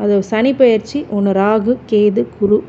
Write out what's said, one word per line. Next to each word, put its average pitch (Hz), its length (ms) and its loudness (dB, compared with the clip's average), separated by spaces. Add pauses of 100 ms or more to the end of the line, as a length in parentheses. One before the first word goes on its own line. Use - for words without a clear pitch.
அது 208 220 0
சனி 220 300 -2
பெயர்ச்சி, 254 640 0
ஒண்ணு 196 180 0
ராகு, 208 440 0 (140)
கேது, 208 360 2 (120)
குரு, 208 300 0